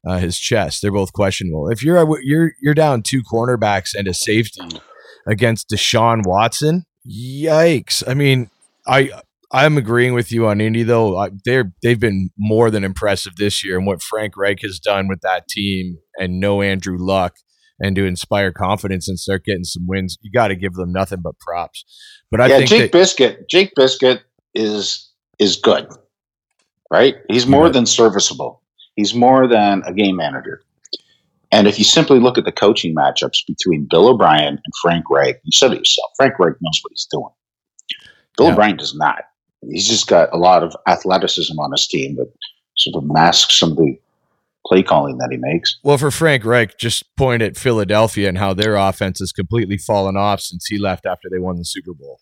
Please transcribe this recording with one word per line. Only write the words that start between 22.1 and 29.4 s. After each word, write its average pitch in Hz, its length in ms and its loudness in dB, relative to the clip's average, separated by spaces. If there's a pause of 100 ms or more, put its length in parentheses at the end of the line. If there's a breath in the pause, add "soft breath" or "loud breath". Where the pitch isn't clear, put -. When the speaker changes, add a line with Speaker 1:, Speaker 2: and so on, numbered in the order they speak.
Speaker 1:
But 113 100 0
I 131 60 4
Speaker 2:
Yeah, 135 100 6
Speaker 1:
think 127 120 4
Speaker 2:
Jake 214 140 6
Speaker 1:
that 107 80 0
Speaker 2:
Biscuit, 170 580 2
Jake 190 260 2
Biscuit 131 480 2 (300)
is, 107 560 -4 (300)
is 101 180 2
good, 90 300 0 (1040)
right? 123 240 4 (140)
He's 120 180 0
more 139 200 6
Speaker 1:
Yeah. 139 60 2
Speaker 2:
than 123 120 2
serviceable. - 760 0 (340 soft breath)
He's 104 180 -2
more 127 340 4